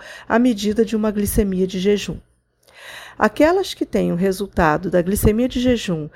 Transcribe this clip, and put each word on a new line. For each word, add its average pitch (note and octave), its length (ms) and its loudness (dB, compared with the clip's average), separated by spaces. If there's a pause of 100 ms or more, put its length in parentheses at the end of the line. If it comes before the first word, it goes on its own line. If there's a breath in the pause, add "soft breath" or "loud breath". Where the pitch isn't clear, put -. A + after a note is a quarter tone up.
(280 loud breath)
a A3 100 4
medida A3+ 460 2
de G#3+ 100 -2
uma G#3+ 160 0
glicemia G3+ 560 0
de F#3 140 -6
jejum. G3 380 0 (1000 loud breath)
Aquelas D#4+ 560 2
que - 100 -4
têm F3+ 280 -2
o F3 40 -2
resultado F#3 720 -2
da F3 140 2
glicemia G#3+ 460 0
de B3 100 -4
jejum G#3+ 580 0